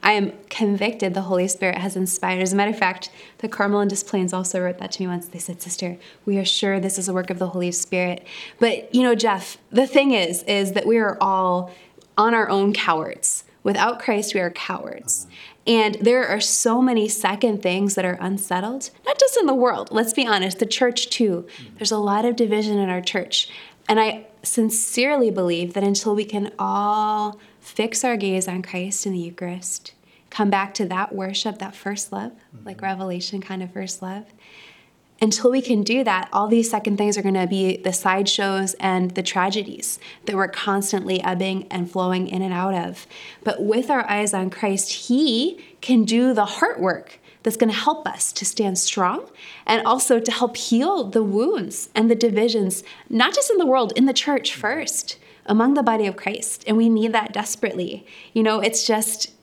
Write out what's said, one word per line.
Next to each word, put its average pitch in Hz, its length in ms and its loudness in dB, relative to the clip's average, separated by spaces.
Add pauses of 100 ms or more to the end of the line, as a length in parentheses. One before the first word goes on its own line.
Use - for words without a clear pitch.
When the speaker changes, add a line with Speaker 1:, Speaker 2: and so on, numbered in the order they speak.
Speaker 1:
I 208 100 6
am 202 200 0 (160)
convicted 202 640 0
the 190 80 -2
Holy 185 260 0
Spirit 190 320 -2
has 185 160 -4
inspired. 185 460 -2
As 185 120 0
a - 20 0
matter 202 160 2
of 214 60 -4
fact, 185 320 -2 (300)
the 220 100 -6
Carmel 202 300 0
and 202 100 2
Des 196 160 -4
Plaines 185 280 -2
also 185 280 -4
wrote 180 160 -2
that 190 160 -10
to - 100 -6
me 185 40 -2
once. 175 200 -6
They 175 120 -16
said, 175 220 -10
"Sister, 180 360 -8 (280)
we 202 120 0
are 190 80 0
sure 196 340 0
this 185 200 -2
is 185 100 -4
a 185 40 -2
work 185 160 -2
of 180 100 -4
the 185 100 0
Holy 180 220 -2
Spirit." 180 540 -2 (340)
But, - 340 0
you 247 100 6
know, 240 120 6
Jeff, 214 420 0 (140)
the 262 160 4
thing 277 260 4
is, 175 300 0
is 202 300 0
that 208 120 0
we 226 120 4
are 214 220 0
all 185 520 2 (460)
on 220 160 4
our 220 160 2
own 196 240 2
cowards. - 720 -2 (180)
Without 208 360 0
Christ, 208 340 0
we 202 80 2
are 175 100 0
cowards. - 760 -6 (400)
And 220 280 4
there 233 320 4
are 208 120 0
so 233 420 2
many 240 260 4
second 208 540 0
things 190 340 2
that 185 100 0
are 180 140 -2
unsettled, 196 680 -4 (160)
not 554 140 0
just 508 180 6
in 415 80 4
the 277 80 4
world. 240 380 2
Let's 226 220 2
be 269 120 2
honest, 190 340 0
the 226 60 2
church 240 460 0
too. 185 340 0 (120)
Speaker 2:
Mm-hmm. - 200 -20
Speaker 1:
There's 214 140 -2
a 220 60 0
lot 208 280 2
of 240 100 2
division 214 440 2
in 190 100 0
our 180 120 -2
church. - 480 -2 (380)
And 214 120 4
I 220 260 0 (160)
sincerely 240 880 2
believe 175 440 -2
that 196 100 0
until 202 320 2
we 208 100 0
can 208 320 -4
all 208 800 -2 (220)
fix - 440 -4
our 247 140 0
gaze 190 300 -2
on 185 160 -6
Christ 185 420 -6
in 196 80 -2
the 180 60 -4
Eucharist, 175 720 -10 (380)
come 214 180 2
back 196 260 0
to 208 120 -2
that 185 260 -4
worship, 196 460 -6
that 196 160 -12
first 202 360 -8
love, 202 200 -8 (240)
Speaker 2:
Mm-hmm. 160 100 -18
Speaker 1:
like 196 160 -16
Revelation 190 600 -6
kind 190 200 -8
of 180 100 -10
first 185 300 -10
love, 196 240 -10 (960)
until 220 300 4
we 262 100 4
can 240 220 2
do 233 220 2
that, 190 260 0
all 208 160 2
these 226 220 6
second 208 260 0
things 208 220 2
are 202 40 -4
gonna 190 240 2
be 185 300 2
the - 160 -4
sideshows 190 840 0
and 185 360 0
the 185 100 -4
tragedies 196 760 -2 (260)
that 208 120 -4
we're 190 100 2
constantly 190 760 -2
ebbing 185 480 -2
and 175 220 -4
flowing 185 380 0
in 185 120 -4
and 190 120 -2
out 185 200 -2
of. 180 320 -6 (380)
But - 180 -2
with 220 280 0
our 240 200 0
eyes 208 240 0
on 185 160 -2
Christ, 196 400 -2 (200)
he 269 520 2 (200)
can 233 240 4
do 240 280 4
the 214 120 4
heart - 340 -2
work - 400 -4 (240)
that's 220 140 -2
gonna 220 160 2
help 294 340 -2
us - 240 -6
to - 140 -8
stand 196 320 -2
strong 196 520 -2 (380)
and 226 180 2
also 254 360 2
to 233 100 0
help 240 240 -2
heal 294 480 2
the 220 200 0
wounds 220 720 -2
and 226 160 4
the 233 60 6
divisions, 220 640 2 (280)
not 240 260 4
just 554 160 0
in 415 60 4
the 349 80 4
world, 254 320 4
in 254 80 6
the 269 80 4
church - 420 -2
first, - 600 -6 (300)
among 233 260 4
the 285 100 2
body 220 240 2
of 196 80 -4
Christ. - 500 -8
And 214 120 2
we 226 100 6
need 226 240 4
that 214 220 -2
desperately. 196 720 -4 (260)
You 220 120 2
know, 220 180 2
it's 220 260 0
just - 440 -2 (120)